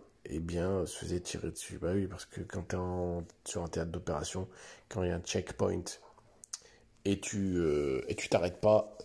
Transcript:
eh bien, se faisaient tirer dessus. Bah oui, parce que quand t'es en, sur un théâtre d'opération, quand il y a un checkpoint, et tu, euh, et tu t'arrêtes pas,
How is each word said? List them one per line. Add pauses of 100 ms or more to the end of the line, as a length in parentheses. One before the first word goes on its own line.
(260)
eh
bien,
se
faisaient
tirer
dessus.
Bah
oui,
parce
que
quand
t'es
en, (220)
sur
un
théâtre
d'opération, (420)
quand
il
y
a
un
checkpoint, (1200)
et
tu,
euh,
et
tu
t'arrêtes
pas,